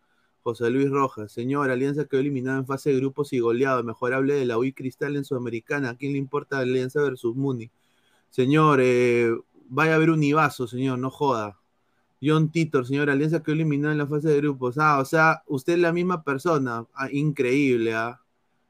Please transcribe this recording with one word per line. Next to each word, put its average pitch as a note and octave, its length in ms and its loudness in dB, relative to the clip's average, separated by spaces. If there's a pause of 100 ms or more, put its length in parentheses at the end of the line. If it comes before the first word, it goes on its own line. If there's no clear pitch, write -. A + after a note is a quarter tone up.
(420)
José A#2+ 280 -2
Luis C#3 200 2
Rojas, C3 420 -4
"Señor, C3+ 380 -2
Alianza C#3 340 -2
quedó C3+ 160 -2
eliminado C3+ 380 -2
en C3 80 -6
fase C3+ 240 -4
de C3+ 60 2
grupos C3+ 360 -4
y C3 60 0
goleado. A#2+ 440 2
Mejor A#2 320 -4
hable C3+ 200 2
de C#3 100 0
la A#2 140 0
U B2 60 2
y C3+ 80 -2
Cristal C#3+ 440 -6
en C#3 80 -4
Sudamericana. B2 680 -4
¿A A#2+ 60 -10
quién C#3 160 -6
le C#3 60 -2
importa C#3+ 400 -4
Alianza B2+ 420 0
versus B2+ 360 -2
Muni?". B2+ 340 -4 (600)
Señor, C#3+ 500 4
eh, B2 520 4 (360)
vaya D#3 280 2
a - 20 4
ver D#3+ 120 4
un D#3 120 2
Ibazo, C#3+ 440 0
señor, B2+ 320 -4
no C3 120 -4
joda. A2+ 480 -4 (640)
John D#3 280 2
Titor, D#3 360 0
"Señor, C#3+ 240 0
Alianza D#3 320 0
quedó D#3 120 -2
eliminado D3+ 380 0
en D3+ 60 -2
la D3 80 -2
fase D3+ 220 -2
de D3 80 4
grupos". C3+ 420 -2
Ah, D3+ 200 4
o C3+ 60 0
sea, D#3+ 420 2
usted D3+ 280 -2
es E3+ 60 0
la E3+ 120 4
misma F3+ 300 -2
persona. C3+ 720 -2
Ah, C3+ 160 -6
increíble, C3 840 2
¿ah? A#2 260 -4 (500)